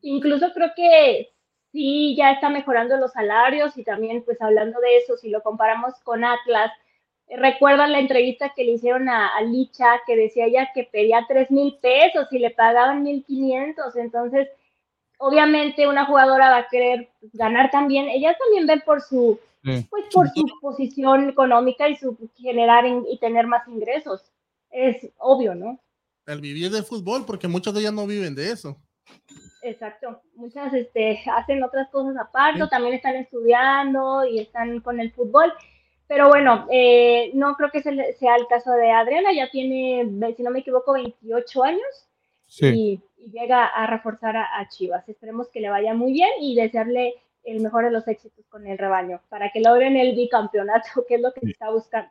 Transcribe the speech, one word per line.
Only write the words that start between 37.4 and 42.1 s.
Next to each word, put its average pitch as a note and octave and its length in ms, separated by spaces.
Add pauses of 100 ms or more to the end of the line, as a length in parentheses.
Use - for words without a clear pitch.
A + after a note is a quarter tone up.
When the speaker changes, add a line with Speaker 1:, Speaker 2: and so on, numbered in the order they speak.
Speaker 1:
creo C#4+ 140
que D4 140
se D4 80
le, C4+ 220
sea A#3+ 240
el A#3+ 100
caso A#3+ 240
de A#3 200
Adriana, C4+ 400
ya C#4 200
tiene, C4 560
ve-, G#3+ 280
si A#3+ 60
no A#3+ 80
me B3+ 100
equivoco, B3+ 340
veintiocho A#3+ 720
años G4 440 (400)